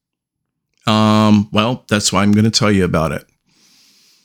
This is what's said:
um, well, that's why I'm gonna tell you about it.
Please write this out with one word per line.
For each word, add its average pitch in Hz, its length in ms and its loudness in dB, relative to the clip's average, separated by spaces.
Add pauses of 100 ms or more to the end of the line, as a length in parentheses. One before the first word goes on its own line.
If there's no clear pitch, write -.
(880)
um, 107 640 2
well, 117 360 -2
that's 104 240 -2
why 95 100 0
I'm 104 100 0
gonna 107 180 2
tell 107 200 -2
you 95 140 0
about 80 280 -2
it. - 140 -12 (1000)